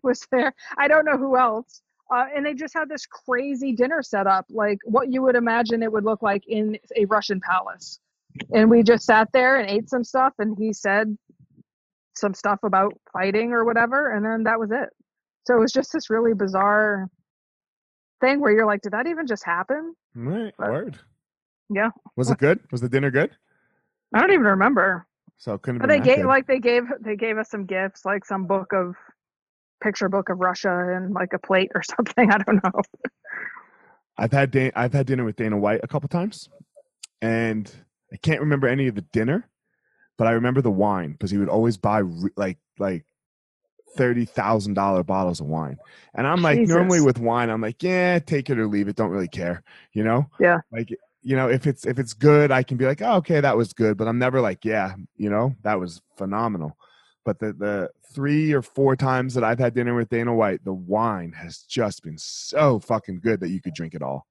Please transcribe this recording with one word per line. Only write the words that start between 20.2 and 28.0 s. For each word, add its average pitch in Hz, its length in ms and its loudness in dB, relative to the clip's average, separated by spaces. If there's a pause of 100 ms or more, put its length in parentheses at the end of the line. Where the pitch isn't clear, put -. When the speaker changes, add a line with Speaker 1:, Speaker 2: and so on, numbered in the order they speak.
Speaker 1:
But 104 120 -4
Speaker 2:
Word. 151 280 -6 (720)
Speaker 1:
Yeah. 208 200 -2 (260)
Speaker 2:
Was 127 140 -2
it 233 80 0
good? 151 220 2 (100)
Was 120 100 -6
the 123 80 -4
dinner 135 220 0
good? 139 260 0 (760)
Speaker 1:
I 220 60 4
don't 370 120 4
even 294 140 4
remember. 190 600 2 (300)
Speaker 2:
So 110 180 -6
it 98 80 -10
couldn't 120 180 -4
have 254 80 0
Speaker 1:
But 302 60 6
Speaker 2:
been 285 80 2
Speaker 1:
they 254 60 4
Speaker 2:
that 262 80 6
Speaker 1:
gave, 294 80 0
Speaker 2:
good. 262 40 2
Speaker 1:
like, 262 180 2
they 269 140 0
gave, 240 240 2 (160)
they 214 160 -6
gave 220 220 -4
us 214 120 -6
some 202 160 -6
gifts, 190 380 -6